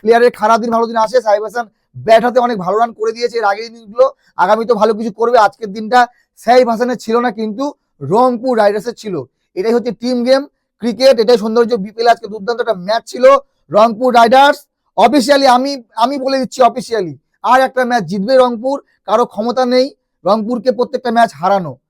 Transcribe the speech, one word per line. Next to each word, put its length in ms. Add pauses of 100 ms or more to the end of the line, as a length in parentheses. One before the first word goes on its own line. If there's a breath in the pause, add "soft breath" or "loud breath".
প্লেয়ারের 340
খারাপ 220
দিন 100
ভালো 160
দিন 180
আসে, 160
সাইফ 220
হাসান 240 (300)
ব্যাট 280
হাতে 160
অনেক 180
ভালো 200
রান 140
করে 200
দিয়েছে 260
এর 120
আগের 220
দিনগুলো, 340 (300)
আগামী 280
তো 100
ভালো 200
কিছু 180
করবে। 260
আজকের 340
দিনটা 280 (400)
সাইফ 280
হাসানের 300
ছিল 220
না, 100
কিন্তু 340 (360)
রংপুর 580
রাইডার্সের 440
ছিল। 120 (420)
এটাই 200
হচ্ছে 160
টিম 320
গেম 180 (400)
ক্রিকেট, 380
এটাই 180
সৌন্দর্য। 380
বিপিএল 320
আজকে 200
দুর্দান্ত 320
একটা 160 (100)
ম্যাচ 200
ছিল। 180 (460)
রংপুর 440
রাইডার্স 440 (380)
অফিসিয়ালি, 500
আমি, 260 (240)
আমি 220
বলে 200
দিচ্ছি 240
অফিসিয়ালি, 520 (280)
আর 180
একটা 240
ম্যাচ 200
জিতবে 320
রংপুর, 400 (300)
কারো 200
ক্ষমতা 380
নেই 220 (380)
রংপুরকে 480
প্রত্যেকটা 380
ম্যাচ 240
হারানো। 380 (180)